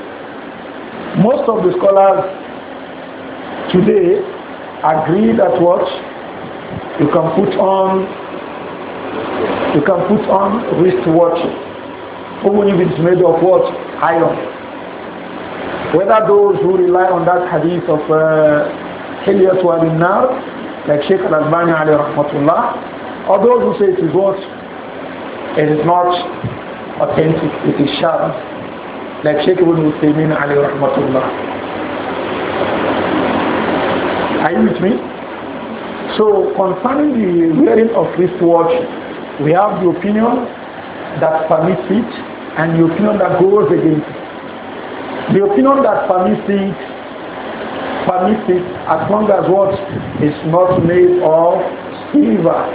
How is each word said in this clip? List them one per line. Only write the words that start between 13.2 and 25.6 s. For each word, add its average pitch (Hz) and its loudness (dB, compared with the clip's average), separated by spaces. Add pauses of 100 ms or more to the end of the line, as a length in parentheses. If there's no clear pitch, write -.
of 165 4
what? 175 4 (380)
Iron. 160 2 (1600)
Whether 208 4
those 202 6
who 185 2
rely 180 4
on 175 0
that 180 2
hadith 165 0
of, 151 2 (100)
uh, 156 4 (560)
Hilyatu 185 4
Ahlin 165 2
Nar, 220 2 (560)
like 147 2
Sheikh 190 2
Al-Albani 165 2
alayhi 156 2
rahmatullah, - -2
or 202 4
those 233 4
who 202 2
say 196 4
it - 0
is 160 0
what? 190 2 (1200)
It 151 4